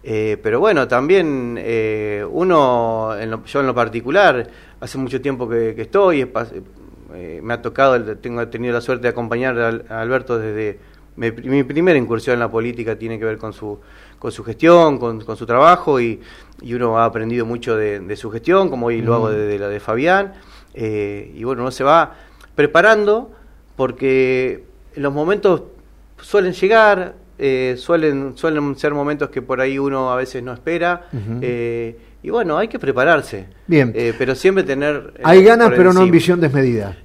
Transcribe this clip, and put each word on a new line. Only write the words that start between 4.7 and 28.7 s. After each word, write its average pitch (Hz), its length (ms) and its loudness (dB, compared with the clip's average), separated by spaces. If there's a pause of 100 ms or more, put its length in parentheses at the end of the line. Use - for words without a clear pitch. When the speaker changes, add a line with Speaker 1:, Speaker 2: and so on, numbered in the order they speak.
Speaker 1:
hace 127 180 -12
mucho 131 220 -6
tiempo 127 300 -6
que, 113 260 -2
que 113 60 -10
estoy, 175 400 2
es 123 60 -2
pas-, 117 260 -8 (600)
eh, 85 300 -14
me 117 120 -6
ha 117 60 -12
tocado, 135 340 2
el, 107 240 -4
tengo, 120 220 -8
he 117 40 -4
tenido 120 280 -6
la 120 60 0
suerte 120 240 -4
de 123 60 0
acompañar 120 500 -4
a, 117 220 -2 (160)
a 113 40 -6
Alberto 120 380 -4
desde 107 400 -6 (380)
mi, 117 120 -2
mi 127 360 -2
primera 156 340 2
incursión 117 360 -2
en 120 40 -4
la 117 100 -2
política, 113 480 -6
tiene 113 220 -10
que 110 60 -8
ver 110 120 -4
con 110 140 -12
su 104 260 -12 (440)
con 120 100 -6
su 110 120 -14
gestión, 156 560 4
con, 117 220 -6
con 113 140 -10
su 113 120 -12
trabajo, 147 520 4
y, 117 220 -2 (400)
y 120 140 -10
uno 117 240 0
ha 113 60 4
aprendido 113 380 -2
mucho 117 320 -4
de, 104 240 -2
de 95 160 -8
su 110 140 -12
gestión, 170 400 2
como 123 160 -6
hoy 117 160 -2
lo 117 140 2
hago 113 100 0
Speaker 2:
Ujú. 107 80 -2
Speaker 1:
de, 107 140 -2
de 104 100 -2
la 101 100 -6
de 101 120 -6
Fabián, 180 540 0 (420)
eh, 104 600 -6
y 101 80 -14
bueno, 120 200 -4
uno 127 80 -4
se 135 120 -6
va 151 300 4 (400)
preparando 208 800 2 (440)
porque 127 880 0 (320)
los 143 180 -4
momentos 175 500 0 (580)
suelen 185 320 0
llegar, 202 640 2 (240)
eh, 131 380 0
suelen, 139 580 0
suelen 147 420 -2